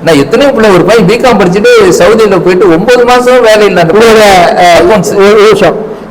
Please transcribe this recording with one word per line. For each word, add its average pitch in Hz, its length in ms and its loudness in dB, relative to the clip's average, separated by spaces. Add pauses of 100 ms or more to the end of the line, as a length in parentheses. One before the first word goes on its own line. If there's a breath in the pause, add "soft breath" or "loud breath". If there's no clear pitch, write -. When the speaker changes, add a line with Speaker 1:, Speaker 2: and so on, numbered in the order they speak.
Speaker 1:
நான் 165 120 0
எத்தனையோ 220 360 -2
பிள்ளை, 220 200 0
ஒரு 170 120 2
பையன் 214 220 0
பி 208 120 -2
காம் 240 220 0
படிச்சுட்டு 202 280 -2 (220)
சவுதியில 190 540 0
போயிட்டு 185 260 0
ஒன்பது 233 360 0
மாசம் 247 360 0
வேலை 214 240 2
இல்ல. 180 160 0
அந்த 165 120 -2
Speaker 2:
உங்களுடைய, 208 640 2
அஹ், 180 260 2
Speaker 1:
அக்கவுண்ட்ஸ். 214 340 -2
Speaker 2:
ஒரு 202 300 2
நிமிஷம். 190 440 -2 (220 loud breath)